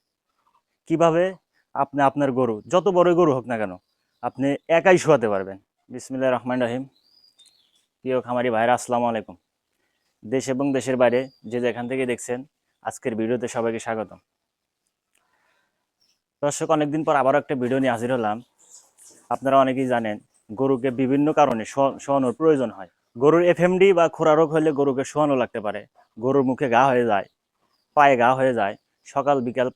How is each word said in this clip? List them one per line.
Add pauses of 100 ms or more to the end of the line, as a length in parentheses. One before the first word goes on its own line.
(880)
কিভাবে (600)
আপনি (100)
আপনার (100)
গরু, (180)
যত (120)
বড়ই
গরু
হোক
না
কেন, (540)
আপনি (300)
একাই
শোয়াতে
পারবেন। (360)
বিসমিল্লাহির
রহমানির
রহিম। (1200)
প্রিয়
খামারি
ভাইরা,
আসসালামু
আলাইকুম। (880)
দেশ
এবং (120)
দেশের
বাইরে (320)
যে
যেখান
থেকে
দেখছেন, (480)
আজকের
ভিডিওতে
সবাইকে
স্বাগতম। (2250)
দর্শক,
অনেকদিন
পর
আবারও
একটা
ভিডিও
নিয়ে
হাজির
হলাম। (920)
আপনারা
অনেকেই
জানেন, (340)
গরুকে (100)
বিভিন্ন (120)
কারণে (100)
শো-,
শোয়ানোর
প্রয়োজন
হয়। (340)
গরুর
এফএমডি (100)
বা (100)
খুরা
রোগ
হলে (100)
গরুকে
শোয়ানো
লাগতে
পারে, (360)
গরুর
মুখে
ঘা
হয়ে
যায়, (680)
পায়ে
ঘা (100)
হয়ে
যায়, (380)
সকাল (100)
বিকাল